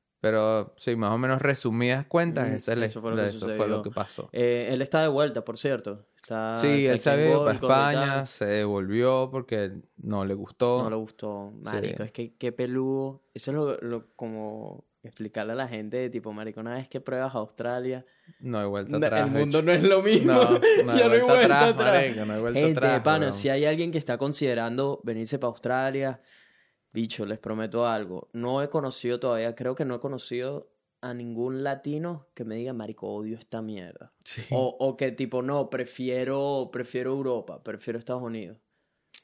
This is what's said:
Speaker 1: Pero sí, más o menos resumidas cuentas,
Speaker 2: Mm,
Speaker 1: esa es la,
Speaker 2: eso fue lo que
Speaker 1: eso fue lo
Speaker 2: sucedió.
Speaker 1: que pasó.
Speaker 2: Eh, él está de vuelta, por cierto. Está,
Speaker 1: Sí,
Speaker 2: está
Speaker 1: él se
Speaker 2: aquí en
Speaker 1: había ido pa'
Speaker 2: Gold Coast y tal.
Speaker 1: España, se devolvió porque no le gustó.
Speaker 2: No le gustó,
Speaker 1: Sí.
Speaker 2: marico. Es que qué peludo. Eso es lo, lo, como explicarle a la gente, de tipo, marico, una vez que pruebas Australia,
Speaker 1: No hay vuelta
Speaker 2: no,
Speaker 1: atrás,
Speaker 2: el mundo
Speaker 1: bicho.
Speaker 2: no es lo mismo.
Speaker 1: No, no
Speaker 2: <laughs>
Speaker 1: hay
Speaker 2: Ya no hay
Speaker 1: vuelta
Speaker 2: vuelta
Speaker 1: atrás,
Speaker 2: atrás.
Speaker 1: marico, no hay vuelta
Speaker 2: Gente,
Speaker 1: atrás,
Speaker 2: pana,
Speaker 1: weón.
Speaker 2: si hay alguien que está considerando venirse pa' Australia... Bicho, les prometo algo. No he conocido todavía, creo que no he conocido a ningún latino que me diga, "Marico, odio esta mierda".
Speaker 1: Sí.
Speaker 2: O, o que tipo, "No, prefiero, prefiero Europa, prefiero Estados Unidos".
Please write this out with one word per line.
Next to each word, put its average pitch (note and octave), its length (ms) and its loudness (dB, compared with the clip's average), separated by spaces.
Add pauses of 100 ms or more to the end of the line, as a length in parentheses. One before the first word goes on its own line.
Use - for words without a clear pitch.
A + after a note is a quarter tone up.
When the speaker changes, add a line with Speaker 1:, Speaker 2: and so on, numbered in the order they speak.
(200)
Speaker 1:
Pero A2 580 2
sí, A#2+ 180 -2
más G#2+ 180 0
o A#2 60 2
menos C3 220 0
resumidas B2+ 680 0
cuentas, E3 420 0
Speaker 2:
Mm, A2 40 0
Speaker 1:
esa G#2+ 200 -2
es A#2+ 60 0
la, A2+ 80 2
Speaker 2:
eso A2 140 -8
fue A2+ 100 -4
lo A2+ 60 0
que G#2 100 2
Speaker 1:
eso G#2+ 120 -4
fue A2 100 -6
lo G#2+ 140 -2
Speaker 2:
sucedió. G#2+ 200 0
Speaker 1:
que G#2 80 -6
pasó. - 400 -8
Speaker 2:
Eh, A#2+ 400 0
él B2+ 100 0
está D#3 200 2
de D#3+ 80 4
vuelta, C#3 360 0
por A#2 140 -10
cierto. G#2+ 560 -4
Está, A2+ 420 -6
Speaker 1:
Sí, C#3+ 100 2
Speaker 2:
está C#3 260 4
Speaker 1:
él A2+ 60 2
se D3 100 2
Speaker 2:
aquí C#3+ 100 4
en D#3 60 4
Speaker 1:
había D#3 100 6
ido D3 100 2
pa' A2 60 4
Speaker 2:
Gold - 80 -2
Coast C3 40 -2
y C3 40 2 (100)
tal. C#3+ 160 4 (100)
Speaker 1:
España, C#3 220 -2
se - 200 -6
devolvió G#2 880 0
porque A2 420 -4 (240)
no G#2 280 -2
le G2 80 -2
gustó. B2 500 0
Speaker 2:
No A2 60 -2
le A2 60 -2
gustó, G#2 600 -10
Speaker 1:
Sí. G#2+ 80 -20
Speaker 2:
marico. G#2+ 400 -6
Es A2 80 -10
que A#2 240 -10
qué B2 160 -6
peludo. C3 680 -4 (140)
Eso - 160 -8
es D3 40 -2
lo, D3 240 -2
lo, A#2 360 -8
como A2 680 -10 (180)
explicarle A2 500 -8
a - 20 -6
la C3 120 -4
gente, G#2+ 300 -8
de B2+ 120 -2
tipo, A2 240 -8
marico, G#2+ 280 -10
una A#2 120 -8
vez C3 160 -8
que C3+ 100 -10
pruebas C3 360 -4
Australia, B2 680 -6 (360)
Speaker 1:
No B2 180 -4
hay G#2 80 -2
vuelta G2+ 320 -4
Speaker 2:
no, D3+ 80 2
Speaker 1:
atrás, A2 220 2
Speaker 2:
el - 40 0
mundo D3 300 4
Speaker 1:
bicho. D#3 60 -4
Speaker 2:
no F3 40 6
es E3 160 6
lo F#3+ 140 6
mismo. A3 320 6
Speaker 1:
No, B3+ 80 8
no - 0 -
Speaker 2:
<laughs> F#4 520 6
Speaker 1:
hay - 60 6
Speaker 2:
Ya A#4 80 8
no A4+ 60 8
hay A#4 60 8
Speaker 1:
vuelta B3 80 6
Speaker 2:
vuelta B3 180 8
Speaker 1:
atrás, - 300 8
Speaker 2:
atrás. - 180 4
Speaker 1:
marico, A#2 320 2
no G#2+ 80 -2
hay A2 80 -2
vuelta A#2+ 180 0
Speaker 2:
Gente, D#3 200 4
Speaker 1:
atrás, B2+ 240 4
Speaker 2:
pana, D#3 240 4
Speaker 1:
weón. B2+ 60 0
Speaker 2:
si G2+ 160 -2
hay C#3+ 160 2
alguien E3 260 0
que D#3+ 80 -2
está B2 180 -2
considerando C3+ 880 0
venirse A2+ 340 -4
pa' B2 80 -2
Australia... C3 720 -2 (720)
Bicho, A2+ 340 -6
les G#2+ 140 -6
prometo A2 480 -2
algo. G#2 460 -6
No B2 300 -4
he D3 60 -4
conocido B2+ 500 -4
todavía, A#2 360 -2
creo B2+ 200 -4
que D3 100 -4
no B2 100 -4
he A#2+ 40 -10
conocido C3 680 -8 (320)
a B2 140 -10
ningún A#2+ 500 -6
latino D3 720 -6
que B2 100 -12
me A2 120 -8
diga, B2 180 -6
"Marico, G#2+ 340 -10
odio G#2+ 300 -8
esta A2+ 240 -10
mierda". G2+ 500 -12 (120)
Speaker 1:
Sí. - 180 -12 (100)
Speaker 2:
O, B2+ 280 0
o C3 180 -2
que C3 140 -2
tipo, B2+ 320 -4
"No, C#3 260 -2
prefiero, B2+ 1040 -4
prefiero B2 380 -4
Europa, B2+ 520 -4
prefiero A2+ 360 -8
Estados B2+ 240 -6
Unidos". A2 340 -10 (680)